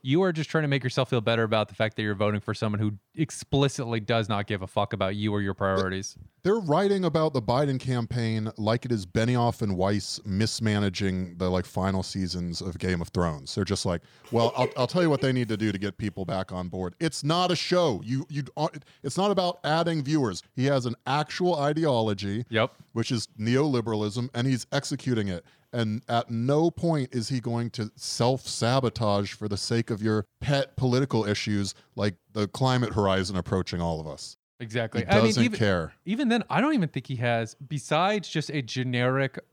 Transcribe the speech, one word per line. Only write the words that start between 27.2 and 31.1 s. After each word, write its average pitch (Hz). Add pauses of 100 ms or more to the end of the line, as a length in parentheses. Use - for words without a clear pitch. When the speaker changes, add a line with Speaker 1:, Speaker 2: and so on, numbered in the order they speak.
Speaker 2:
he 135
going 117
to 107
self-sabotage 117
for 107
the 101
sake 117
of 104
your 107 (160)
pet 139
political 127